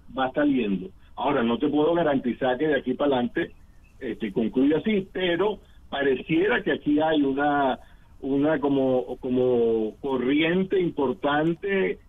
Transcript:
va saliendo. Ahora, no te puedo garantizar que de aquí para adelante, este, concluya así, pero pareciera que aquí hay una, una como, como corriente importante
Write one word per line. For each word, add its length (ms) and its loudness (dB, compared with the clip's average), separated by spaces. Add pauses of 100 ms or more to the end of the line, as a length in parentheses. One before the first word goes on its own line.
(180)
va 140 -2
saliendo. 580 0 (280)
Ahora, 260 0
no 140 0
te 100 -2
puedo 260 2
garantizar 640 0
que 100 0
de 120 0
aquí 140 -4
para 220 0
adelante, 360 -2 (480)
este, 320 -6
concluya 460 2
así, 340 0
pero 480 -2 (300)
pareciera 760 0
que 80 0
aquí 300 0
hay 220 2
una, 540 0 (440)
una 380 0
como, 600 0
como 800 2
corriente 800 0
importante 1300 -2